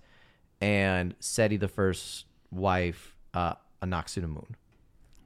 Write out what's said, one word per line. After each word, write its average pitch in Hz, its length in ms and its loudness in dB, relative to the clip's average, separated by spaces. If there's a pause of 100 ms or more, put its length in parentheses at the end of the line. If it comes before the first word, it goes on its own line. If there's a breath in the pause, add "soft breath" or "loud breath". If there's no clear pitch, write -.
(600 soft breath)
and 95 580 2
Seti 107 380 2
the 95 100 0
First's - 580 -2 (260)
wife, 90 640 0 (180)
uh, 87 220 0 (260)
Anck-Su-namun. 87 720 -4 (720)